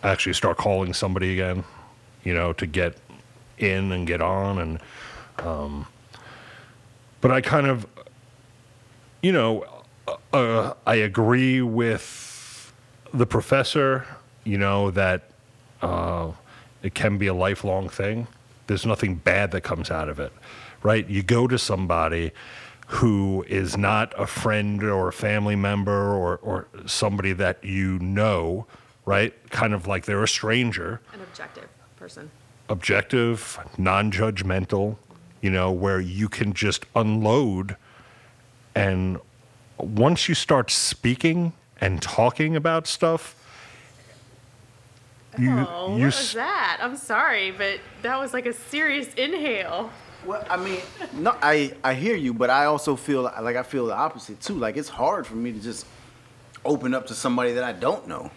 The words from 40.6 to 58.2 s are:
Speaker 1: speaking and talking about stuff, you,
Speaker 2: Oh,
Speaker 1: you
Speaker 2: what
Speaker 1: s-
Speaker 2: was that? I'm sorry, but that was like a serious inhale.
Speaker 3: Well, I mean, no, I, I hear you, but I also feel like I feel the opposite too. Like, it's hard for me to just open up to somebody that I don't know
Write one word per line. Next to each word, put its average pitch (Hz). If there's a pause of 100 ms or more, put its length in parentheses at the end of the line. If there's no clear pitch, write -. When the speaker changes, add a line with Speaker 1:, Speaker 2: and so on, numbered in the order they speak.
Speaker 1:
speaking 165 (300)
and 95
talking 156
about 160
stuff, - (2000)
you, 127
Speaker 2:
Oh, 175
Speaker 1:
you 123
Speaker 2:
what -
Speaker 1:
s- 139
Speaker 2:
was 254
that? 247
I'm 247
sorry, 226
but 196 (220)
that 262
was 269
like 254
a 240
serious 285
inhale. 240 (340)
Speaker 3:
Well, 208
I 180
mean, 185 (340)
no, 170
I, 147 (100)
I 131
hear 185
you, 135
but 120
I 135
also 147
feel 135
like 117
I 123
feel 127
the 107
opposite 120
too. 202
Like, 113
it's 147
hard 139
for 107
me 120
to 107
just 107 (800)
open 127
up 131
to 117
somebody 123
that 123
I 123
don't 131
know 76